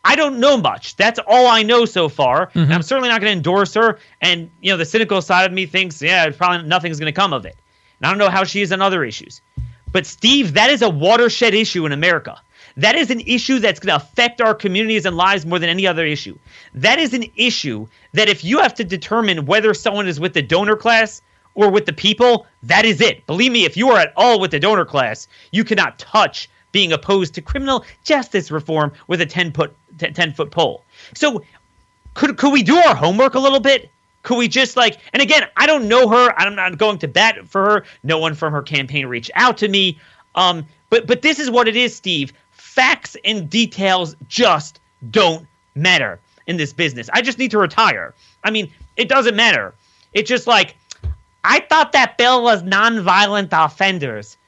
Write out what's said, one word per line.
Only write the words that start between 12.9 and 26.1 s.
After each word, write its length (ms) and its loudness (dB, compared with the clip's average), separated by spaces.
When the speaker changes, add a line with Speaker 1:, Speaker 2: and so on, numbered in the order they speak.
Speaker 1:
is 160 -2
an 120 -4
issue 360 -2
that's 220 -2
gonna 160 2
affect 440 -2
our 140 4
communities 500 -2
and 120 -2
lives 280 2
more 140 -2
than 100 -2
any 160 -2
other 220 0
issue. 320 -8
That 260 0
is 120 -2
an 120 -4
issue 540 -4
that 160 2
if 160 -2
you 160 0
have 140 2
to 100 -6
determine 640 -4
whether 280 2
someone 320 -4
is 140 -6
with 140 -6
the 80 0
donor 340 0
class 440 0
or 140 4
with 160 0
the 60 -4
people, 540 2
that 220 2
is 160 0
it. 260 0
Believe 240 0
me, 140 2
if 120 -2
you 140 2
are 80 6
at 180 0
all 220 4
with 140 -2
the 80 -2
donor 240 2
class, 420 -4
you 140 -2
cannot 340 -2
touch 500 -2